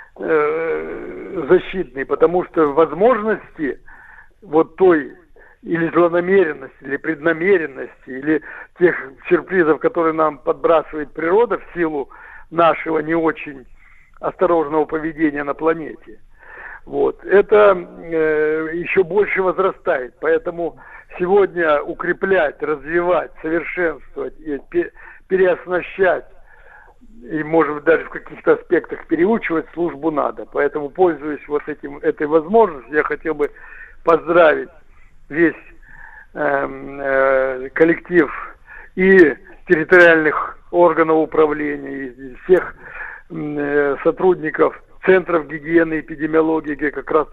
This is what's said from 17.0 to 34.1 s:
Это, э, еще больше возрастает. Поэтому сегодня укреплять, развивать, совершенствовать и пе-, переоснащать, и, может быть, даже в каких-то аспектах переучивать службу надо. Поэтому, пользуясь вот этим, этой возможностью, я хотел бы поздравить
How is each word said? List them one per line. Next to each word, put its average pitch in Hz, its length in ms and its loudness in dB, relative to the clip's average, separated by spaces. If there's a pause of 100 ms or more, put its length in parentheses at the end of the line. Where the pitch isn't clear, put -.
Это, 202 520 4 (260)
э, 156 720 -2
еще 175 300 -2
больше 190 380 0
возрастает. 170 800 -2
Поэтому 165 560 -2 (420)
сегодня 175 640 2
укреплять, 175 800 -2
развивать, 151 680 -2 (120)
совершенствовать 156 1000 -6
и 151 180 -8 (120)
пе-, 170 200 -2 (380)
переоснащать, 180 960 0 (1080)
и, 156 140 -4
может 151 320 2
быть, 143 80 -12
даже 156 200 4
в - 60 -16
каких-то 156 440 -2
аспектах - 520 -4
переучивать 165 680 0
службу 156 360 -4
надо. 127 420 -4
Поэтому, 143 380 -2
пользуясь 151 560 -2
вот 147 220 -4
этим, 143 300 -12
этой 156 280 -2
возможностью, 160 720 2
я 147 80 2
хотел 151 300 -4
бы 147 160 -2 (520)
поздравить 151 680 4 (580)